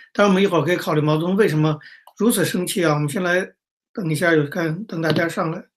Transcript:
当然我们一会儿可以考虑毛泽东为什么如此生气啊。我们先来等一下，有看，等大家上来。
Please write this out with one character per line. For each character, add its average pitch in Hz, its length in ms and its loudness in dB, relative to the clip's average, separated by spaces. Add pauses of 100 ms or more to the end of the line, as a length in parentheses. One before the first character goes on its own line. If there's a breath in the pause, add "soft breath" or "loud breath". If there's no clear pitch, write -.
(120 soft breath)
当 208 140 4
然 - 20 4
我 190 60 4
们 190 80 4
一 196 40 4
会 175 120 2
儿 147 40 2
可 165 120 0
以 - 20 -2
考 170 160 -4
虑 151 80 0
毛 151 160 2
泽 160 60 0
东 180 140 -2
为 202 120 4
什 147 80 0
么 156 220 2 (400 loud breath)
如 214 120 2
此 196 140 0
生 180 220 -4
气 175 180 -2
啊。 156 80 2
我 147 60 0
们 147 100 -2
先 185 140 -4
来 180 280 -2 (440)
等 175 160 -6
一 156 40 0
下， 170 200 2
有 151 120 4
看， 165 380 -4
等 - 160 -8
大 160 100 0
家 165 160 0
上 165 240 -4
来。 175 140 -10 (120)